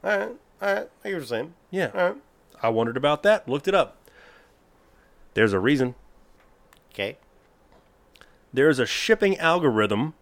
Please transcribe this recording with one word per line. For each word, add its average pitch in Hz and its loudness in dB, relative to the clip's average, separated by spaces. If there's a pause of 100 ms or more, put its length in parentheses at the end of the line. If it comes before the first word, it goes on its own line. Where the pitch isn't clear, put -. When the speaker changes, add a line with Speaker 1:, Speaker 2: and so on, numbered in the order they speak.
Speaker 1:
All 202 0
right. 196 -2
All 220 -6
right. 240 -14 (300)
I 196 2
get - -10 (140)
what 208 -10
you're 170 -6
saying. 120 -6 (180)
Speaker 2:
Yeah. 190 -2
Speaker 1:
All - -4 (100)
right. 214 -10 (460)
Speaker 2:
I 117 2
wondered 117 0
about 147 0
that. 208 2
Looked 143 -4
it 190 0
up. 151 0 (1400)
There's 107 4
a 98 0
reason. 127 0 (960)
Speaker 1:
Okay. 101 -8 (1300)
Speaker 2:
There 135 4
is 139 2
a 120 0
shipping 202 0
algorithm 139 2